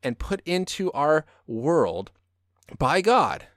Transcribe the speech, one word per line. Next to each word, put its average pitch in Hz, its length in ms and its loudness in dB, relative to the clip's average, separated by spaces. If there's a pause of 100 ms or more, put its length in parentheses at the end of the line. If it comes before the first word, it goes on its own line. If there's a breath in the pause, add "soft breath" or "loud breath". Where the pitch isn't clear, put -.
and 123 160 -6
put - 260 -6
into 180 460 -2
our 151 340 2 (220 soft breath)
world 113 640 0 (640)
by 143 220 2
God 190 580 2